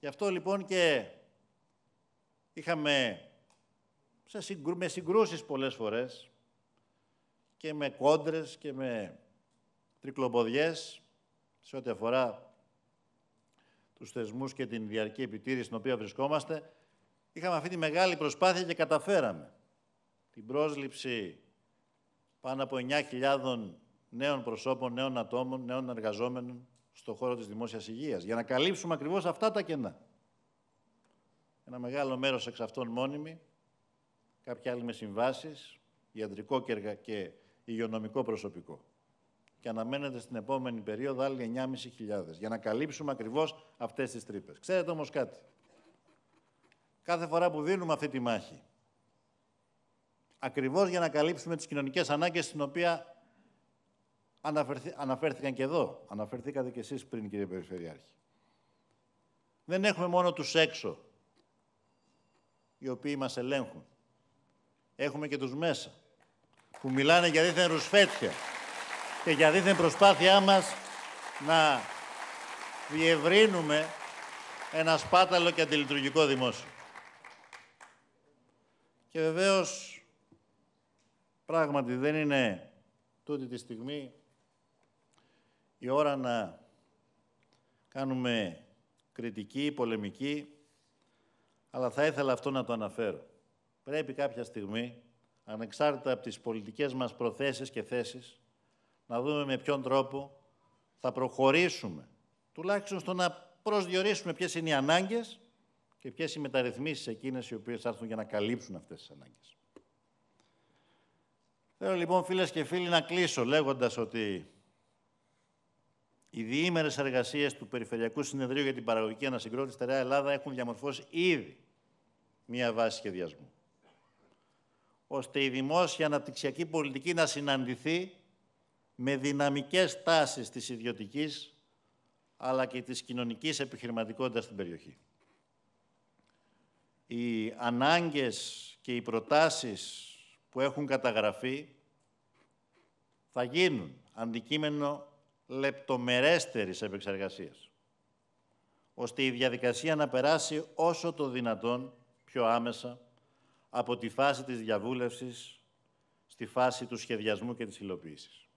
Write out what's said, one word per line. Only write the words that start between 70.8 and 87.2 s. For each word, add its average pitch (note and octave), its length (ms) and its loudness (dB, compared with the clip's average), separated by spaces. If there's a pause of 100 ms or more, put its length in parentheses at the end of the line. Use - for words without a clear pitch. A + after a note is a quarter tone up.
να D#3 340 8 (1120)
διευρύνουμε D#3+ 960 6 (840)
ένα D#3+ 240 4
σπάταλο F3 540 6
και E3+ 100 0
αντιλειτουργικό C#3+ 680 4
δημόσιο. C3 420 2 (2500)
Και E3 100 -4
βεβαίως, F3+ 800 2 (1400)
πράγματι, C#3+ 480 2
δεν C#3 200 2
είναι C3+ 580 2 (520)
τούτη C#3 220 -6
τη B2 100 -10
στιγμή B2+ 560 -10 (1700)
η B2 60 -6
ώρα C#3+ 280 4
να A#2+ 440 -2 (1300)